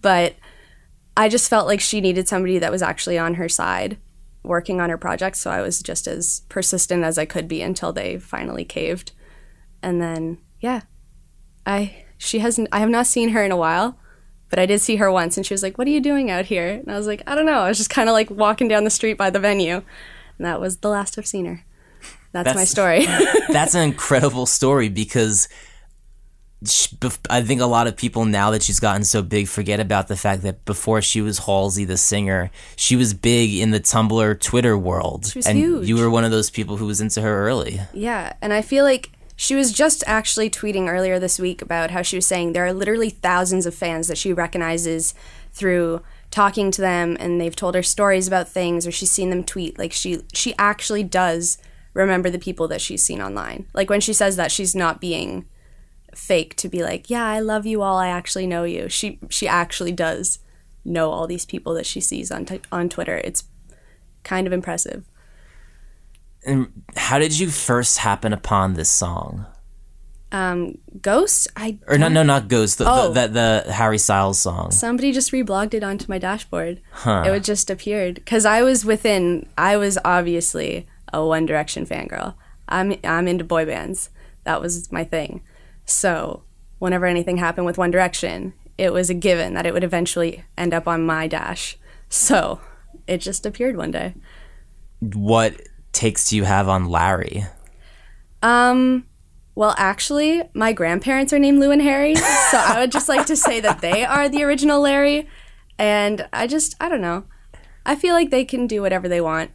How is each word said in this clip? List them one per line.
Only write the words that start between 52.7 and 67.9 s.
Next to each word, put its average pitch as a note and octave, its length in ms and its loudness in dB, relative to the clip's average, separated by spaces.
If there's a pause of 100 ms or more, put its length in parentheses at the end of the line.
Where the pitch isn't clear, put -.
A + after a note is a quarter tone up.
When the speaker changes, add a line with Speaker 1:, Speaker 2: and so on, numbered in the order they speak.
Speaker 1:
she's - 240 -2
seen - 160 -4
online. G2 540 -8
Like, F#3+ 160 0
when G3+ 100 4
she G#3+ 120 -2
says G3 240 2
that, E3+ 160 -2
she's F#3 220 -2
not E3+ 260 0
being F3+ 460 -6 (680)
fake E3 420 -2
to - 120 -6
be F3 140 -4
like, F3 280 -6
"Yeah, A#3+ 160 -2
I G#3+ 140 -2
love G#3+ 260 -2
you A3 160 0
all. F#3+ 160 2
I F#3 100 0
actually F3+ 380 -4
know E3+ 180 -2
you." E3+ 240 -6
She, - 300 -6 (120)
she - 180 -2
actually F3 440 -2
does E3+ 460 -2 (460)
know D#3+ 260 0
all E3 160 -4
these E3+ 180 -8
people - 300 -6
that E3 120 -4
she - 140 -8
sees - 300 -4
on E3+ 140 -8
t-, F#3+ 160 -10 (100)
on F3 180 -2
Twitter. - 360 -6
It's - 200 -6 (800)
kind F#3 240 -2
of F3+ 60 -2
impressive. F3+ 520 -6 (1400)
Speaker 2:
And C3 400 -2 (120)
how - 220 0
did D#3 200 2
you F3+ 120 0
first A#2+ 480 0